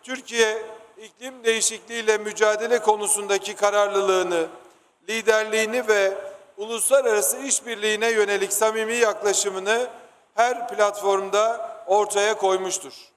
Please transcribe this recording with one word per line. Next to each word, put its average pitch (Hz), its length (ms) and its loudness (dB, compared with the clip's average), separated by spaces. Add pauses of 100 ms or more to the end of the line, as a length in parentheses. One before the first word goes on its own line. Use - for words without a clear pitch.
Türkiye 226 580 -2 (360)
iklim 240 460 -16
değişikliğiyle 220 720 0
mücadele 214 640 0
konusundaki 202 760 0
kararlılığını, 196 920 2 (640)
liderliğini 220 800 0
ve 196 300 2 (400)
uluslararası 226 800 0
işbirliğine 220 720 -2
yönelik 202 440 0
samimi 220 420 0
yaklaşımını 208 920 0 (460)
her 240 320 0
platformda 202 1080 0 (120)
ortaya 202 500 2
koymuştur. 190 560 -2 (240)